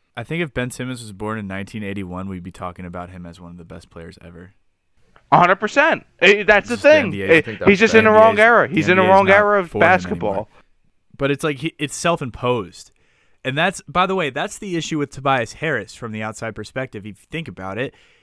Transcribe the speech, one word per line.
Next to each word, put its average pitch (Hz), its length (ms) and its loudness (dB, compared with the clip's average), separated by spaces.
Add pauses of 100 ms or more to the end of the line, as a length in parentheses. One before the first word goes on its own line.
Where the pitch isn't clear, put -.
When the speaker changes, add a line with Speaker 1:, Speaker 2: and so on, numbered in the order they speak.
(160)
Speaker 1:
I 120 80 -10
think 165 180 -6
if 151 120 -8
Ben 123 160 -4
Simmons 127 320 -10
was 107 100 -16
born 107 260 -8
in 104 80 -10
nineteen 98 360 -10
eighty-one, 98 460 -10
we'd 92 140 -10
be 90 80 -14
talking 90 360 -12
about 90 240 -14
him 90 160 -16
as 85 120 -20
one 87 120 -20
of 87 80 -20
the 85 80 -20
best 87 240 -20
players 87 340 -20
ever. 90 300 -20 (760)
Speaker 2:
A 151 80 6
hundred 175 180 4
percent. 277 500 0 (140)
Eh, 202 220 6
that's 202 280 2
the 240 60 -4
Speaker 1:
Just 196 80 -12
the 285 40 8
Speaker 2:
thing. 302 160 6
Speaker 1:
N 185 60 -4
B 98 120 -6
A, 95 40 -4
I - 100 -4
Speaker 2:
Eh, 156 60 6
Speaker 1:
think - 160 -10
that - 100 2
Speaker 2:
he's 196 100 4
just 220 140 4
Speaker 1:
the 220 60 6
Speaker 2:
in 214 80 4
the 220 60 6
wrong 220 180 8
Speaker 1:
N 220 60 -2
B 208 40 2
A's 220 60 6
Speaker 2:
era. 214 220 4
Speaker 1:
the - 60 -8
Speaker 2:
He's 156 140 0
in 185 80 4
the 190 60 4
Speaker 1:
N 180 60 2
B - 20 4
A's 190 40 8
Speaker 2:
wrong 196 120 6
Speaker 1:
not 196 100 6
Speaker 2:
era 208 240 2
of 170 100 -8
Speaker 1:
for - 80 -8
him - 40 4
anymore. 175 160 4
Speaker 2:
basketball. 104 500 -6 (680)
Speaker 1:
But 139 120 -2
it's 143 140 -4
like, 151 140 -4
he, 151 200 -8
it's 143 160 -8
self-imposed. 123 1000 -6 (520)
And 135 140 -6
that's, 185 280 -2
by 175 200 -2
the 190 80 -4
way, 170 160 -2
that's 156 260 -8
the 190 200 -8
issue 156 220 -4
with 143 120 -4
Tobias 135 420 -2
Harris 131 420 -6
from 113 180 -12
the 110 100 -8
outside 110 320 -10
perspective. 113 520 -12
If 104 120 -18
you - 120 -20
think 156 160 -10
about 95 300 -12
it, 135 180 -8 (280)